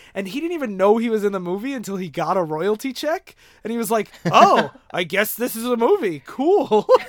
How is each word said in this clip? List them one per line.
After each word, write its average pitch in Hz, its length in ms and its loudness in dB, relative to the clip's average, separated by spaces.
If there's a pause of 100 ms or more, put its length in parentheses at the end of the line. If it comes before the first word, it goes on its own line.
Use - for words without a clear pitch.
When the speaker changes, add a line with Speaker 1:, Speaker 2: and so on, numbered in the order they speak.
(140)
Speaker 1:
and 190 140 -6
he 208 140 -6
didn't 339 120 -4
even 254 240 -4
know 208 200 2
he 233 120 -2
was 220 140 -2
in 202 80 0
the 190 80 -4
movie 202 340 -6
until 202 220 -8
he 185 140 -8
got 165 280 -2
a 185 60 2
royalty 190 500 -4
check, 320 400 -6 (300)
and - 80 -6
he 233 60 -4
was 226 120 -2
like, 220 280 0
Speaker 2:
<laughs> - 80 -6
Speaker 1:
"Oh, 247 460 6 (220)
I 180 100 -2
guess - 320 -2
this 233 200 -4
is 226 100 -8
a 247 120 0
movie. 233 480 2
Cool." 285 680 2
<laughs> 494 160 8